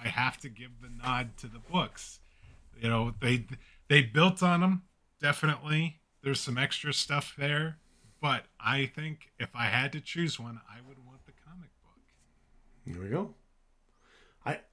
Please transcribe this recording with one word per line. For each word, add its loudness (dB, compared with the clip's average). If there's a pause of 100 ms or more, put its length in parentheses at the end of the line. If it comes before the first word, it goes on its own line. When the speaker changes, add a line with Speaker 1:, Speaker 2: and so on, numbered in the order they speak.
Speaker 1:
I -2
have 0
to -12
give -16 (120)
the -14
nod -2
to -12
the -14
books. -2 (580)
You 0
know, 2
they, 2 (420)
they 8
built 4
on 6
'em, 4 (360)
definitely. 0 (220)
There's -2
some -4
extra -2
stuff -2
there, -2 (420)
but 2 (160)
I 2
think -8
if -8
I 0
had 2
to -6
choose -4
one, -10
I -20
would -20
want -20
the -20
comic -20 (120)
book. -20 (840)
Speaker 2:
There -8
we -8
go. -4 (1080)
I, -4 (120)